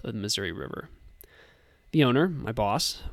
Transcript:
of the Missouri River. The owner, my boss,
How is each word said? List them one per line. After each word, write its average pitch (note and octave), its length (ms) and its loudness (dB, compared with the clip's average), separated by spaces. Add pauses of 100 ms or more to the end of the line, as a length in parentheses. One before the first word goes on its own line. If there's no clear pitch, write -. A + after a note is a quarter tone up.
of - 80 -6
the A2 60 -6
Missouri G2 340 -2
River. - 340 -10 (1040)
The D3+ 140 6
owner, C#3 240 4
my C3 240 -4
boss, A2 600 0